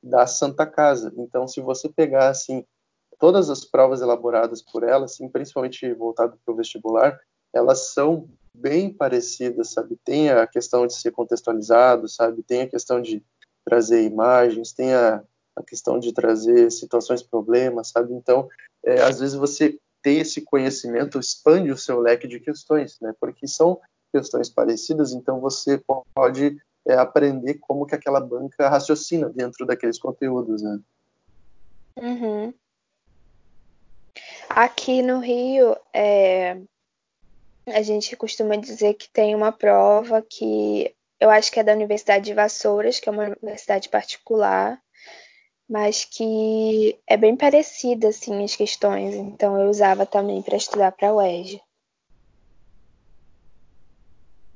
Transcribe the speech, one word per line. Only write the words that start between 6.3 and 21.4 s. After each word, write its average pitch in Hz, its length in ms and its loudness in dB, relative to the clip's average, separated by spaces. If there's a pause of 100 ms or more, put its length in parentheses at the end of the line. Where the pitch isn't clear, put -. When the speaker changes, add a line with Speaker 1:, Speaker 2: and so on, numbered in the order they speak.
Speaker 1:
pro 117 120 -6
vestibular, 113 640 -2 (340)
elas 127 400 0
são 156 360 -2 (260)
bem 151 380 -4
parecidas, 123 760 -4
sabe? 113 340 -8
Tem 147 260 0
a 117 160 4
questão 123 400 -2
de 120 80 -8
ser - 160 -6
contextualizado, 117 1000 2
sabe? 113 340 -2
Tem 127 200 -2
a 131 60 -6
questão 123 320 -4
de 110 220 -8 (420)
trazer 117 400 4
imagens, 117 680 2
tem 131 220 -2
a, 110 280 2 (340)
a - 60 -10
questão 123 360 -6
de 120 140 -4
trazer 113 580 4
situações, 120 520 -4
problemas, 117 680 -2
sabe? 120 240 -2
Então, 127 360 0 (360)
é, 127 180 2
às 127 180 0
vezes 139 140 -4
você 143 440 0 (240)
ter 143 120 2
esse 156 280 -2
conhecimento 131 760 -4
expande 156 520 2